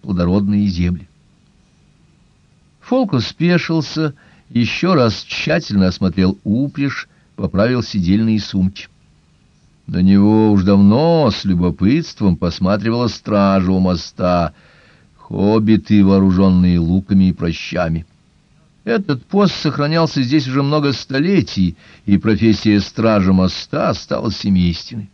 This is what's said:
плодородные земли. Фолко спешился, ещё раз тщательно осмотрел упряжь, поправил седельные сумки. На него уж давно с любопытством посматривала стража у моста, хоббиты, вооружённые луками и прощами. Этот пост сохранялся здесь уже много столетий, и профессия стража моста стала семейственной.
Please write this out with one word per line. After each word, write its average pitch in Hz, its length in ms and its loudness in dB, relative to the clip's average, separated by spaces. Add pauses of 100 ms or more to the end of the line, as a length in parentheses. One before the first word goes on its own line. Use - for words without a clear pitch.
плодородные 101 640 -2
земли. 87 420 -4 (1700)
Фолко 233 400 -2
спешился, 160 920 -2 (340)
ещё 120 460 0
раз 117 280 2
тщательно 107 680 -2
осмотрел 92 560 -2
упряжь, 135 640 -4 (280)
поправил 107 460 -2
седельные 107 580 0
сумки. 95 480 -4 (1000)
На 87 160 -2
него 104 500 4
уж 98 120 2
давно 113 680 4
с - 140 -8
любопытством 95 920 0
посматривала 104 720 -2
стража 98 640 0
у 95 80 0
моста, 87 720 -2 (640)
хоббиты, 104 880 2
вооружённые 95 760 4
луками 92 500 2
и 90 40 0
прощами. 82 720 -4 (800)
Этот 196 420 -4
пост 196 280 0
сохранялся 147 680 -2
здесь 131 260 0
уже 135 140 -2
много 143 300 0
столетий, 131 840 -2 (300)
и 101 120 4
профессия 104 640 2
стража 101 520 0
моста 95 640 -2
стала - 380 -6
семейственной. 95 800 -4